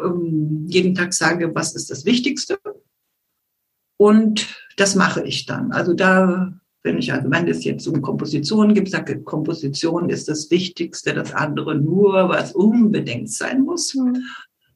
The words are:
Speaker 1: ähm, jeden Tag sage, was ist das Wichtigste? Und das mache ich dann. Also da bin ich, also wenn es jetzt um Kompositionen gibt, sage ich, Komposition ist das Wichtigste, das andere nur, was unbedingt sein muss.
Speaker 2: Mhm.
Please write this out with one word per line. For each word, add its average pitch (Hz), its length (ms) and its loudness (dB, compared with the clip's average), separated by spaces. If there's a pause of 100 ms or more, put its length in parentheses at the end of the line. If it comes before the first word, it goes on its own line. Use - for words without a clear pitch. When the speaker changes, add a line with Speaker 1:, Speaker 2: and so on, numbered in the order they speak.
Speaker 1:
ähm, 156 640 -2
jeden 180 280 2
Tag 180 200 -2
sage, 165 400 0
was 165 200 -4
ist - 160 -10
das - 140 -10
Wichtigste? 247 540 0 (1400)
Und 214 480 6 (300)
das 196 180 2
mache - 300 2
ich - 220 -6
dann. - 260 -4
Also 170 220 0
da 185 580 2 (300)
bin 165 160 -2
ich, - 140 -2
also 135 180 -2
wenn 170 180 0
es - 160 -2
jetzt 143 240 -4
um 147 140 -2
Kompositionen 208 720 2
gibt, 190 160 0
sage - 280 -4
ich, - 60 -16
Komposition 156 840 -4
ist - 180 -6
das 151 220 -6
Wichtigste, 170 640 -2
das - 200 -6
andere 147 420 -4
nur, 185 520 4
was 151 240 -2
unbedingt 202 800 2
sein - 300 -2
muss. 330 320 -4
Speaker 2:
Mhm. 254 280 0 (540)